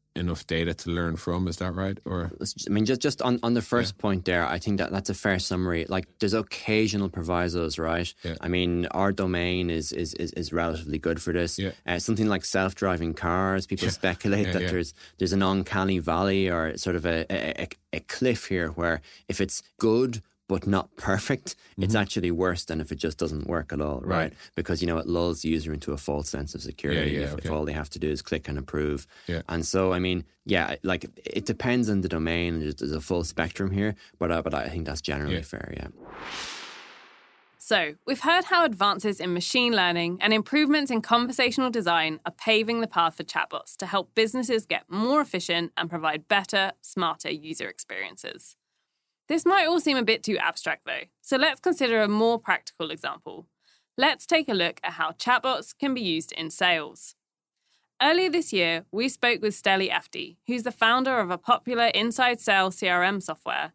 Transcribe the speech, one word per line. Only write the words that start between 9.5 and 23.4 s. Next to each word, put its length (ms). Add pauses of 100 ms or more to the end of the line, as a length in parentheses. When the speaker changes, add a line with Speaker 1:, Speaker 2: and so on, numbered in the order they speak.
Speaker 2:
is, 240
is, 220
is, 180
is 180
relatively 480
good 220
for 100
this. 260
Speaker 1:
Yeah. 140 (140)
Speaker 2:
Uh, 120
something 300
like 160
self-driving 680
cars, 520
people 200
Speaker 1:
Yeah. 60
Speaker 2:
speculate 560
Speaker 1:
Yeah, 40
Speaker 2:
that 120
Speaker 1:
yeah. 80
Speaker 2:
there's, 220 (240)
there's 140
an 120
uncanny 560
valley 500
or 260
sort 220
of 80
a, 240
a, 340
a, 40 (260)
a 80
cliff 460
here 240
where 300 (280)
if 100
it's 240 (160)
good 420 (280)
but 180
not 300
perfect, 580 (220)
it's 160
Speaker 1:
Mm-hmm. 20
Speaker 2:
actually 340
worse 360
than 160
if 100
it 60
just 200
doesn't 300